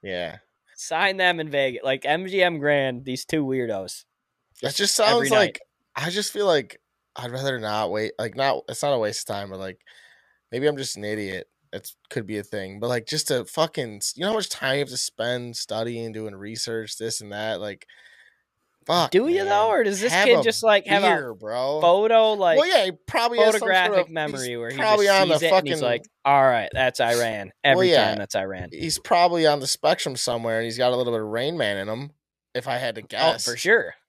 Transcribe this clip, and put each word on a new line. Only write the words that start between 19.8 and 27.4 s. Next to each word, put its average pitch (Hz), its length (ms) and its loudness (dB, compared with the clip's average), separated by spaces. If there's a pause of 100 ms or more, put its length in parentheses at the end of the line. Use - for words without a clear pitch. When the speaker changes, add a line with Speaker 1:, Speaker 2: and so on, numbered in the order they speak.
Speaker 2:
does 196 180 -2
this 226 100 0
Speaker 1:
Have 190 140 4
Speaker 2:
kid 226 140 6
Speaker 1:
a 135 40 0
Speaker 2:
just, 226 200 -2
like, 208 240 4
have 202 160 4
a 185 40 4
Speaker 1:
beer, 147 260 0
bro. 123 480 -2
Speaker 2:
photo, 220 520 6
like, 185 260 4
Speaker 1:
Well, 330 80 4
yeah, 294 180 4
he 185 60 -4 (160)
probably 240 320 0
has 220 140 8
some 214 60 2
sort - 140 0
Speaker 2:
photographic 180 340 4
Speaker 1:
of, 165 40 -18
Speaker 2:
memory 147 380 -4
Speaker 1:
he's 120 80 -6
Speaker 2:
where 117 140 -6
he 135 60 -8
Speaker 1:
probably 208 300 4
Speaker 2:
just 196 140 6
Speaker 1:
on 185 80 4
the 165 100 4
Speaker 2:
sees 165 40 -2
it 165 100 4
and 185 140 4
he's 151 120 -2
Speaker 1:
fucking 143 100 -2
Speaker 2:
like, 120 120 0 (240)
"All 139 180 6
right, 120 300 4
that's 127 260 0
Iran." 113 520 0 (120)